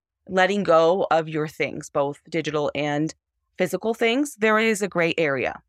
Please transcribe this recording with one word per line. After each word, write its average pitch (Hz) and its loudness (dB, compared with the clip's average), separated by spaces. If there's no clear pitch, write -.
letting 185 2
go 165 4
of 160 0
your 156 -4
things, - -8
both 143 -2
digital 151 -2
and 147 -2
physical 185 -2
things. 240 -2
There 214 2
is 220 0
a 202 -4
gray 170 0
area, 135 -2